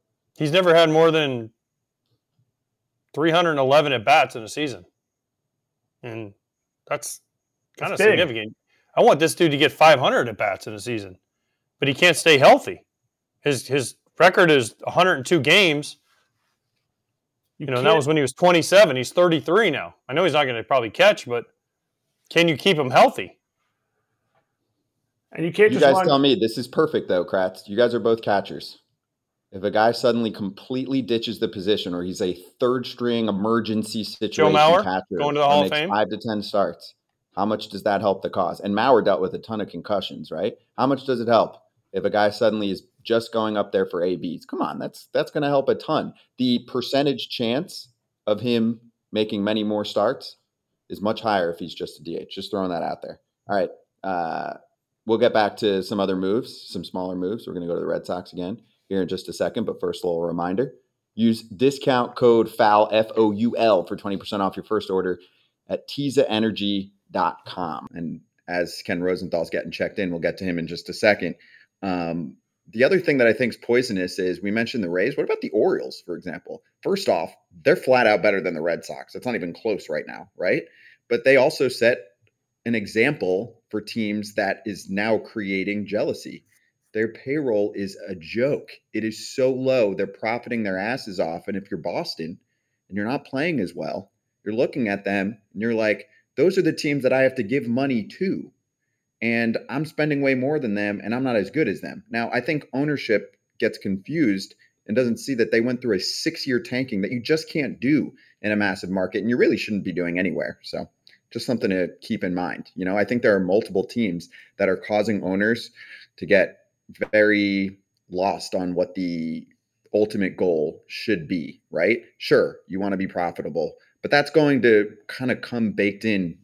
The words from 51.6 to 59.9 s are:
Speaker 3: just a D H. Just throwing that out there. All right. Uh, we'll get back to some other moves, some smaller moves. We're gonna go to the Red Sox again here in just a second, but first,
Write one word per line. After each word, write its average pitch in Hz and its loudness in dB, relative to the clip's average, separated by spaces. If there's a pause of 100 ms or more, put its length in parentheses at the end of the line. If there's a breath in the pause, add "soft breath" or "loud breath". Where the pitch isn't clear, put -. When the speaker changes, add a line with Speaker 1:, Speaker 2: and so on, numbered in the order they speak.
Speaker 3:
just - -12
a - -20
D 82 -10
H. - -14
Just 95 -12
throwing 95 -4
that 82 -4
out 78 -8
there. - -16 (280)
All 101 -2
right. 90 0 (340)
Uh, 80 -6 (480)
we'll 113 2
get 107 2
back 104 2
to 98 0
some 95 -4
other 95 0
moves, 101 -4
some 87 -10
smaller 92 -8
moves. 95 -6
We're 90 -12
gonna 85 -10
go 85 -4
to 82 -4
the 82 -6
Red 85 -4
Sox 90 -8
again 90 -8 (300)
here 95 0
in 80 -4
just 92 -8
a 82 -10
second, 98 -4
but - -6
first, 87 -6